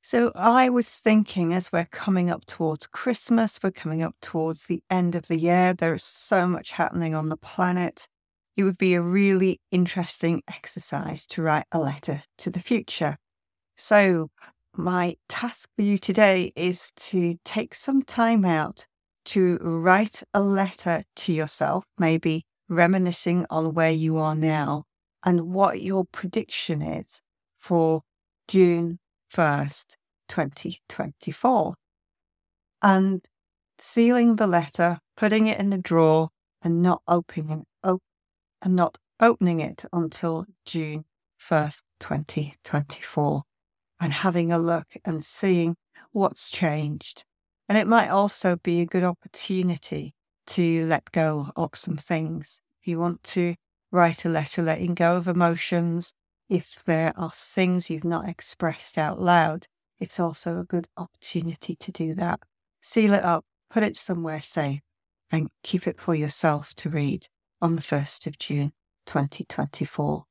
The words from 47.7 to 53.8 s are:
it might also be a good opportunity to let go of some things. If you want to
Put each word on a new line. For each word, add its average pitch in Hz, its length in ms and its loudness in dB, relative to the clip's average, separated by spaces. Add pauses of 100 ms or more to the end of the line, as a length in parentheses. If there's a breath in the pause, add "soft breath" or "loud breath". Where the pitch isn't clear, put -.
it 185 80 0
might 226 220 4
also 196 480 2
be 175 220 0
a 170 60 2
good 180 180 0
opportunity 175 1120 -4 (320)
to 165 400 0
let 160 260 -2
go 151 440 0
of 160 180 -4
some 156 240 -8
things. 160 640 -6 (180)
If - 100 -8
you 165 100 -2
want 170 240 -2
to 175 320 -2 (360)